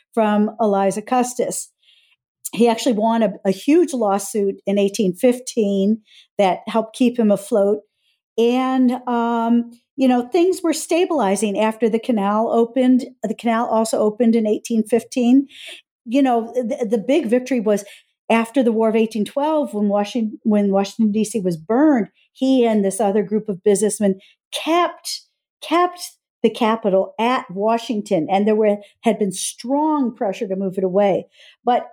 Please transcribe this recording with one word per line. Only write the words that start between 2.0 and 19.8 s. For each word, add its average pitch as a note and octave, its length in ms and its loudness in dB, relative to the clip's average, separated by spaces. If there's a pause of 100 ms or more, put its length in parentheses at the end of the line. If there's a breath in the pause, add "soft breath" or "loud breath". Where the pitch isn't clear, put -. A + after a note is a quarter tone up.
He A#3 160 2
actually A#3 260 0
won A3+ 280 0
a, G3 100 0 (120)
a G3 60 0
huge C#4+ 420 0
lawsuit G3+ 640 -2 (100)
in G3+ 120 0
eighteen G3 360 0
fifteen G#3+ 880 0 (360 soft breath)
that F#3+ 280 2
helped A3 300 -4
keep B3 220 2
him G#3+ 120 4
afloat. G3+ 520 0 (540)
And, B3+ 560 2 (160)
um, A#3 640 0 (260 loud breath)
you C4 120 2
know, B3 180 2
things F4+ 340 2
were E4 120 0
stabilizing B3 840 0
after A3 320 0
the A3+ 120 -2
canal G#3+ 520 -2
opened. B3 540 2 (160)
The G#3 120 -4
canal A#3 320 -2
also A3+ 320 0
opened A3 380 2
in A3 100 0
eighteen A3 380 -2
fifteen. B3 640 2 (560 loud breath)
You B3+ 180 0
know, A#3 320 0
the, B3 340 -4
the A3+ 100 0
big C#4 280 0
victory B3 340 0
was G3+ 240 0 (460 loud breath)
after A3+ 320 2
the A#3 100 2
War A3 160 2
of A3 80 2
eighteen A3 280 0
twelve, C#4+ 500 -2
when G#3 140 0